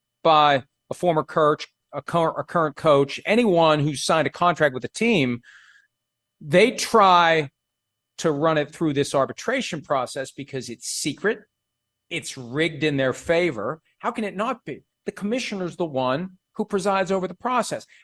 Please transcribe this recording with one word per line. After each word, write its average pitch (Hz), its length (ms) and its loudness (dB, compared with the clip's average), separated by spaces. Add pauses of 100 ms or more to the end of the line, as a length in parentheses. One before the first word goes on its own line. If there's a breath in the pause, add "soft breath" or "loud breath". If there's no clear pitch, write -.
(240)
by 147 400 4 (260)
a - 40 -6
former 160 300 0
coach, 151 440 0 (260)
a 143 80 -10
cur-, 165 340 -2
a 143 80 -6
current 156 320 -2
coach, 139 520 2
anyone 175 540 4
who's 143 220 -2
signed 160 240 0
a - 40 -6
contract 160 420 2
with 123 120 -8
a - 40 -6
team, 143 520 0 (960 soft breath)
they 180 320 4
try 175 800 4 (640)
to 165 140 0
run 156 260 2
it 147 140 -2
through 156 220 -2
this 139 200 -2
arbitration 147 680 -2
process 135 500 -4
because 131 380 -12
it's - 180 -14
secret, - 540 -4 (680)
it's 160 280 -10
rigged 143 460 -4
in 147 140 0
their 131 160 0
favor. 160 680 -2 (180)
How 208 100 -4
can 226 140 -6
it 185 120 -8
not 240 300 -6
be? 131 180 -14 (220)
The 208 60 -8
commissioner's 202 640 -6
the 180 100 -4
one 139 520 -4 (180)
who 214 100 -4
presides 190 460 -2
over 185 160 -2
the 185 60 -10
process. 233 520 -4 (180 soft breath)